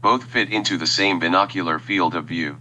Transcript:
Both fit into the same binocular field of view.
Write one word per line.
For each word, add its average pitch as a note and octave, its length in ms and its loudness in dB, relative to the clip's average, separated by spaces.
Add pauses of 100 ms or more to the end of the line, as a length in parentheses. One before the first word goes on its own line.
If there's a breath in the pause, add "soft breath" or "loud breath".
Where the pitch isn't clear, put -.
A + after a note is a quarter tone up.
Both B2 240 2
fit A2+ 260 -2
into G#2 260 -2
the A#2+ 80 -2
same G2 320 2
binocular E2+ 640 2
field F2+ 340 0
of D#2+ 120 -4
view. D#2 360 -6